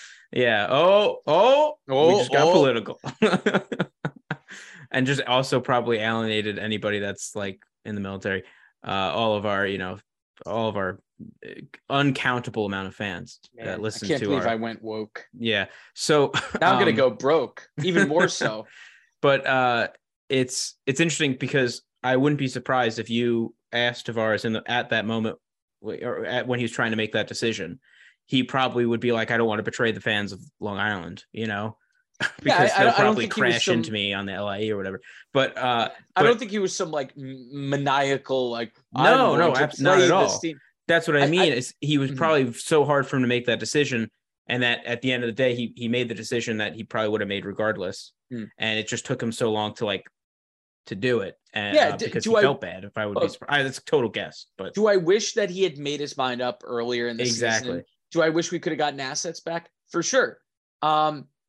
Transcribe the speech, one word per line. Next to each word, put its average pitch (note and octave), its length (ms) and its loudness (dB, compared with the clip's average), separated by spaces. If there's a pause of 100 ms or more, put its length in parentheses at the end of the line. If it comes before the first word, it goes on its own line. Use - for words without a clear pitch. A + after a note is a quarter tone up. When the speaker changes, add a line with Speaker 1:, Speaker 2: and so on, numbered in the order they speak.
(320)
Speaker 1:
Yeah. A2+ 380 2
Oh, F#3 580 4
oh, C4 500 4 (100)
we C3+ 80 -4
Speaker 2:
Oh, D#3+ 240 6
Speaker 1:
just C#3+ 120 -2
got D3 160 6
Speaker 2:
oh. E3+ 40 6
Speaker 1:
political. B2+ 480 2 (220)
<laughs> F#3+ 480 2 (1200)
And B2+ 160 0
just C3+ 160 0
also C3 360 2
probably A#2+ 380 0
alienated G#2+ 640 -2
anybody G#2 400 -2
that's, G2+ 360 -8
like, G2 260 -8 (220)
in G#2+ 120 -8
the G2+ 60 -6
military. G2 420 -6 (420)
Uh, - 60 -6
all G2 440 0
of G2+ 120 -2
our, G2+ 180 0
you G2 140 -2
know, F#2 180 -8 (480)
all A2 240 -2
of G2+ 80 -4
our, F#2+ 220 -4 (440)
uh, - 60 -16 (400)
uncountable B2+ 760 0
amount G2 220 -4
of F#2+ 80 -14
fans F#2+ 440 -10 (160)
Speaker 2:
Man, - 100 -14
Speaker 1:
that G2 160 -6
listen G#2+ 240 -6
Speaker 2:
I - 40 -2
can't D3 100 0
Speaker 1:
to - 100 -4
Speaker 2:
believe C3+ 140 0
Speaker 1:
our A#2 60 0
Speaker 2:
I A2+ 60 0
went A2+ 280 -8
woke. A2 420 -10 (100)
Speaker 1:
Yeah. A2 300 0 (300)
So, D3 380 4
<laughs> - 280 -4
Speaker 2:
Now F3 120 6
I'm G3+ 60 4
gonna D#3 120 4
Speaker 1:
um, A2+ 40 2
Speaker 2:
go C3 140 6
broke, C3 580 -2 (140)
even F3+ 260 2
more E3+ 200 2
Speaker 1:
<laughs> - 160 -4
Speaker 2:
so. G#2+ 240 -4 (540)
Speaker 1:
But, C#3 260 2
uh, B2 400 2 (420)
it's, - 560 -2
it's C#3 140 0
interesting D3+ 400 0
because B2+ 420 0 (220)
I B2+ 140 2
wouldn't C#3+ 220 2
be C#3 80 -2
surprised B2 520 -2
if A2 100 -6
you A#2 460 0 (160)
asked A#2+ 360 -2
Tavares A2 380 0
in A2+ 80 -2
the, A2 160 -4
at A#2+ 200 -2
that A2+ 160 0
moment, A2 320 -2 (440)
w-, G2+ 240 -8
or A2 200 -6
at, A2+ 220 -4
when B2 120 0
he B2 60 -2
was A2+ 60 -4
trying A#2 200 -2
to A2 60 -2
make G#2+ 160 -4
that G#2+ 140 0
decision, A2+ 520 -6 (480)
he B2+ 160 2
probably B2 420 0
would A#2 160 0
be A#2+ 100 0
like, A2+ 200 0
"I A#2 60 0
don't A2+ 100 2
wanna G#2+ 160 -2
betray A#2 280 -2
the G2 100 -6
fans G#2 300 -2
of F#2 80 -14 (200)
Long G2+ 180 -8
Island," G2 540 -6
you A2 160 -8
know? G#2+ 340 -6
<laughs> - 60 -20 (340)
Speaker 2:
Yeah, - 400 0
Speaker 1:
Because G3 100 4
Speaker 2:
I, - 40 0
I, F#3+ 40 2
Speaker 1:
they'll - 0 -
Speaker 2:
I G3 60 6
don't G3+ 100 4
Speaker 1:
probably G#3 300 4
Speaker 2:
think - 100 -4
he - 60 -2
was B2 120 4
Speaker 1:
crash A#2 120 0
Speaker 2:
some - 100 2
Speaker 1:
into G#2+ 160 -2
me G2+ 220 -2
on G2 120 -4
the G2 80 -6
L G2+ 180 -4
A G#2 200 -4
or G#2 60 -2
whatever. F#2+ 240 -6 (320)
But, C3+ 240 0
uh, A#2+ 320 0 (260)
Speaker 2:
I F#3 60 4
Speaker 1:
but - 60 6
Speaker 2:
don't A#3 120 4
think A3+ 120 -8
he G#3+ 80 -2
was F#3 160 -2
some, F3+ 160 -4
like, C#3+ 260 -4
m-, C3+ 520 -10
maniacal, C#3 800 0
like, A#2 240 -6 (220)
"I B2+ 160 0
Speaker 1:
No, B3+ 200 6
Speaker 2:
want C#3+ 80 2
Speaker 1:
no, E3 140 4
Speaker 2:
to B2+ 80 2
Speaker 1:
abs-, D3 200 -2
not C#3 140 6
Speaker 2:
play - 80 8
Speaker 1:
at - 40 6
Speaker 2:
this - 40 6
Speaker 1:
all. E3 280 4
Speaker 2:
team." D#3+ 180 -6 (300)
Speaker 1:
That's E3 200 2
what D3+ 100 4
I C#3+ 60 4
Speaker 2:
I, C#3+ 40 4
Speaker 1:
mean, E3+ 140 4 (100)
Speaker 2:
I B2 40 2
Speaker 1:
is B2+ 260 -6
he D3 160 2
was C3+ 140 0
Speaker 2:
Mm-hmm. C3+ 60 -8
Speaker 1:
probably C#3+ 360 2
so D3 320 2
hard C#3 220 2
for C#3+ 100 -2
him C3 60 4
to B2 40 0
make A#2+ 200 0
that A2+ 120 2
decision, A#2 500 0 (380)
and B2 160 -2
that A#2+ 220 0
at A#2+ 160 -6
the C3 100 0
end B2 120 -2
of A#2+ 40 -2
the A2+ 60 -4
day, B2+ 220 2
he, A#2+ 200 -6
he A#2+ 140 -6
made B2 180 0
the A2+ 80 -8
decision A2+ 420 -4
that G#2+ 180 -4
he A2 100 -12
probably A2 240 -2
would G#2+ 120 0
have G2+ 60 -4
made G2 180 -4
regardless. G2+ 680 -4 (180)
Speaker 2:
Mm. A2+ 160 -10 (100)
Speaker 1:
And A2 220 -2
it G#2+ 80 -4
just - 180 -6
took B2+ 160 -4
him A#2 100 -4
so A2+ 200 0
long G#2+ 240 -2
to, A#2+ 100 -6
like, G2 200 -4 (840)
to A#2 80 -10
do A#2 260 0
it. F#2 140 -8 (180)
And, G#2 220 -2
Speaker 2:
Yeah, D4+ 140 4
Speaker 1:
uh, G2 80 -6
Speaker 2:
d-, - 80 -6
Speaker 1:
because - 200 -4
Speaker 2:
do - 60 -2
Speaker 1:
he - 60 4
Speaker 2:
I G#2+ 40 4
Speaker 1:
felt C#3 200 2
bad, F#2 240 -12
if G2+ 120 -14
I G#2+ 80 -2
would G2+ 140 -4
be - 60 0
Speaker 2:
uh, E2 40 0
Speaker 1:
surprised. - 300 -2
I, C#3 40 2
that's C3+ 160 -6
a - 60 -20
total C3 240 2
guess, F#2 360 -10 (120)
but F#2+ 180 -10
Speaker 2:
do G#3 120 2
I G3+ 100 6
wish F#3+ 360 0
that G#3 160 -2
he F#3 140 -2
had D#3+ 140 0
made C#3+ 220 -6
his C#3+ 160 -8
mind B2+ 260 -2
up B2 240 -4
earlier A#2+ 420 -4
in A#2 100 -6
the B2 60 -2
Speaker 1:
Exactly. A#2 480 -2
Speaker 2:
season? C3+ 120 -6 (280)
Do E3 100 2
I D#3+ 80 4
wish E3 220 0
we E3+ 80 -4
could E3+ 120 -4
have D#3 80 -6
gotten D3 200 -2
assets D3 400 -8
back? E3+ 300 -8 (200)
For E3+ 140 -2
sure. A#3+ 340 0 (460)
Um, D3+ 440 0 (220)